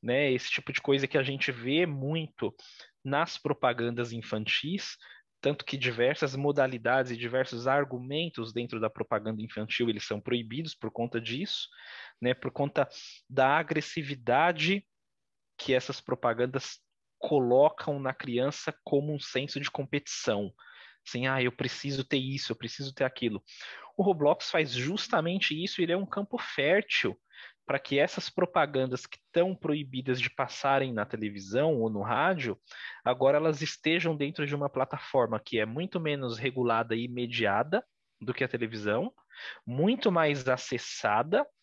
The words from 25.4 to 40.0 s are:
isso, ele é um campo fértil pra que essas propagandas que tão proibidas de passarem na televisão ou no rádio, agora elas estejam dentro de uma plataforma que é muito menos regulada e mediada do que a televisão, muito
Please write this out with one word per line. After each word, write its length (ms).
isso, 280
ele 100
é 40
um 100
campo 320
fértil 800
pra 120
que 200
essas 300
propagandas 800
que 120
tão 240
proibidas 680
de 80
passarem 640
na 140
televisão 720
ou 80
no 140
rádio, 560
agora 320
elas 260
estejam 540
dentro 300
de 80
uma 140
plataforma 720
que 200
é 80
muito 340
menos 380
regulada 580
e 100
mediada 800
do 140
que 80
a 60
televisão, 640
muito 440